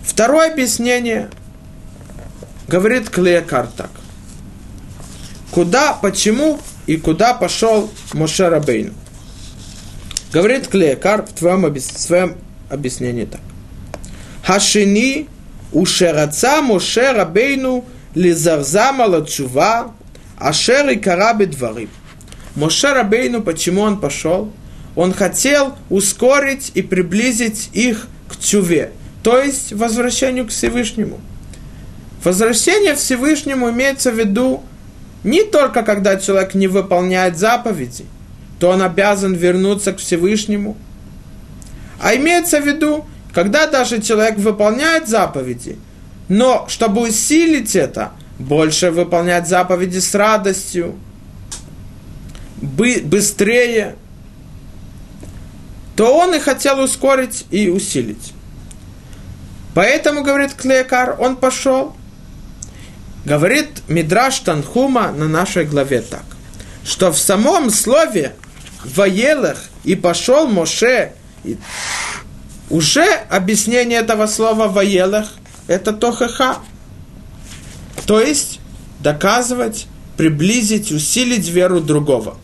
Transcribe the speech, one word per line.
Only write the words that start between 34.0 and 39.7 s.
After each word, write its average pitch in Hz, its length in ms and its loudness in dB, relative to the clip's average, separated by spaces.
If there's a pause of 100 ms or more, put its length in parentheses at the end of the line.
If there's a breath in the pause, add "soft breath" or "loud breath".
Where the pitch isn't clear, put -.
в 226 80 -4
виду 240 440 2 (640)
не 302 180 4
только 285 400 4
когда 202 340 2
человек 190 380 0
не 190 140 4
выполняет 185 680 2
заповеди, 208 720 -2 (520)
то 175 120 4
он 190 120 4
обязан 190 520 2
вернуться 190 580 2